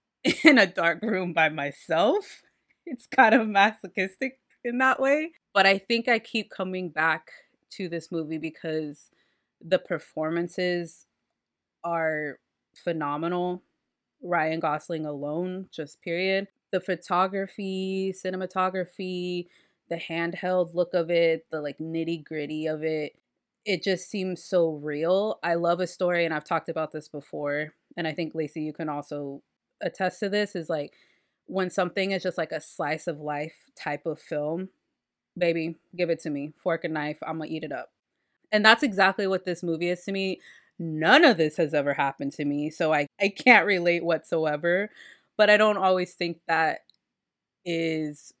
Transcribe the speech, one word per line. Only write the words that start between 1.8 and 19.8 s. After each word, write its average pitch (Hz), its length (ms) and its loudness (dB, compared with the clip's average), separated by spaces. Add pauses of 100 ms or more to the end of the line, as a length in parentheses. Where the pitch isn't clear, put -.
It's 294 220 -10
kind 226 260 6
of 226 140 6
masochistic 202 920 0 (260)
in 240 140 -4
that 262 200 4
way. 302 320 2 (220)
But 196 120 4
I 196 120 6
think 233 320 -2
I 226 100 4
keep 226 300 -6
coming 185 400 -6
back 156 420 0 (400)
to 185 160 -8
this 165 240 -8
movie 160 260 -4
because 156 720 -6 (520)
the 175 160 2
performances 170 1300 -4 (800)
are 160 540 -2 (340)
phenomenal. 170 880 -2 (640)
Ryan 165 380 0
Gosling 156 440 -2
alone, 160 640 -4
just - 300 -12
period. 190 460 0 (240)
The 185 80 2
photography, 190 1300 -2
cinematography, 185 1300 -4 (420)